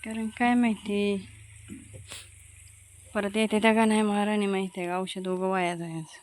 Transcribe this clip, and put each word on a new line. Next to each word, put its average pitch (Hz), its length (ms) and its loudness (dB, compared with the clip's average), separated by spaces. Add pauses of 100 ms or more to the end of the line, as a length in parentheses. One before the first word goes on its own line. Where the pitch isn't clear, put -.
कारण 220 220 -6
काय 240 280 2
माहिती, 202 720 0 (1900)
परत 202 220 -2
येते 220 220 2
त्या 220 160 6
का 220 100 6
नाही 214 180 4
महाराणी 208 440 0
माहिती 190 340 -4
आहे 175 80 -4
का, 180 100 -4
औषध 185 300 -6
उगं 185 200 -2
वाया 180 280 0
जायचं. 165 460 -10